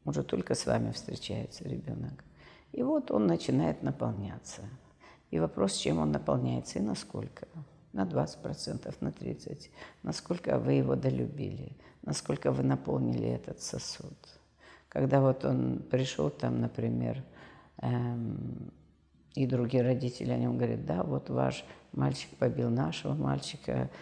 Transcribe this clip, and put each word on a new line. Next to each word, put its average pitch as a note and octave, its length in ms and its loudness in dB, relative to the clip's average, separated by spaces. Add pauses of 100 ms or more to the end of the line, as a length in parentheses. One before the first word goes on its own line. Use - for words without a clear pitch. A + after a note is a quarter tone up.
Он C#3+ 80 -2
же C#3+ 120 0
только - 300 0
с - 120 -2
вами A#2 240 2
встречается, - 760 -6
ребенок. B2 600 -6 (480)
И - 100 -2
вот C#4 300 2
он G#3 160 4
начинает D#3 560 2
наполняться. A#2+ 800 -4 (680)
И - 80 0
вопрос, F#3+ 380 2
чем D#3 220 2
он - 120 2
наполняется B2+ 680 0
и - 20 2
насколько. - 640 -6 (460)
На G3 120 0
двадцать D3+ 380 -2
процентов, - 580 -6
на D3+ 120 -2
тридцать. - 580 -10 (320)
Насколько - 560 -2
вы B2+ 140 2
его C3+ 240 4
долюбили, C3 800 -2 (260)
насколько - 480 0
вы C3 140 2
наполнили C3 640 0
этот - 340 -4
сосуд. - 560 -8 (720)
Когда C3+ 320 4
вот C3 240 6
он B2+ 340 2 (120)
пришел, C3+ 400 2
там, B2 300 0
например, A#2 600 0 (600)
эм, A#2+ 880 -2 (600)
и C3+ 120 2
другие B2 380 4
родители B2 480 2
о B2 40 2
нем B2 220 2
говорят: A#2 260 2
«Да, E3 180 0
вот C3+ 280 -2
ваш C3 340 2 (280)
мальчик C3+ 460 0
побил A#2+ 320 2
нашего C#3 440 0
мальчика, C3+ 720 0 (140)